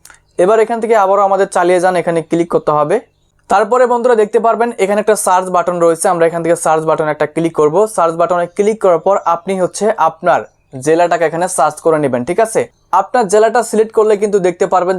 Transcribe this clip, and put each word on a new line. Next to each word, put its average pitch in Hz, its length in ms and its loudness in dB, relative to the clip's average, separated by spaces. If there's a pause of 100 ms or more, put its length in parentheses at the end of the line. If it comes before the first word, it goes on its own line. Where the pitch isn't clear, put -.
(420)
এবার 220 220 4
এখান 233 180 -6
থেকে 226 120 0 (100)
আবারও 196 240 2
আমাদের 196 280 0
চালিয়ে 180 280 2
যান 185 180 2
এখানে 165 180 -2 (100)
ক্লিক 170 240 -2
করতে 156 240 0
হবে। 151 180 0 (560)
তারপরে 220 400 2
বন্ধুরা 240 300 0
দেখতে 214 240 0
পারবেন 226 220 0 (160)
এখানে 202 200 0
একটা 214 120 2 (100)
সার্চ 185 200 2 (100)
বাটন 175 280 0
রয়েছে। 165 280 2
আমরা 170 160 0
এখান 170 160 -4
থেকে 165 200 2
সার্চ 160 240 0
বাটনে 156 260 0
একটা 151 200 -4
ক্লিক 165 260 -2
করব। 151 160 2 (200)
সার্চ 165 240 0
বাটনে 175 260 0 (100)
ক্লিক 214 280 0
করার 170 220 4
পর 190 80 2 (200)
আপনি 190 180 -8 (100)
হচ্ছে 175 220 -4 (240)
আপনার 170 320 -2 (460)
জেলাটাকে 170 420 0
এখানে 165 180 -4 (100)
সার্চ 151 280 0
করে 160 200 2
নেবেন, 123 240 -2
ঠিক 190 180 -4
আছে? 180 140 -2 (400)
আপনার 247 320 -2
জেলাটা 220 280 2 (100)
সিলেক্ট 220 280 0
করলে 214 240 2
কিন্তু 208 240 0
দেখতে 185 260 -2
পারবেন 180 260 0